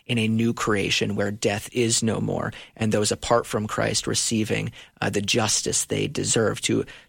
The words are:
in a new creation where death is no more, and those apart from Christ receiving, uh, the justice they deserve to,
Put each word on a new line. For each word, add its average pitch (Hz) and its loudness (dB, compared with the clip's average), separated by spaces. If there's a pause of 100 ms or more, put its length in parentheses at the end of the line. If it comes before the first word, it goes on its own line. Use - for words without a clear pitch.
in 120 0
a 110 2
new 113 2
creation 107 0
where 101 -2
death 104 -2
is 113 2
no 110 0
more, - -2 (240)
and 110 0
those 104 2
apart - 2
from 107 -2
Christ 110 -2
receiving, 110 0 (280)
uh, - 0
the 104 0
justice - 0
they 107 -2
deserve 107 0
to, - 0 (240)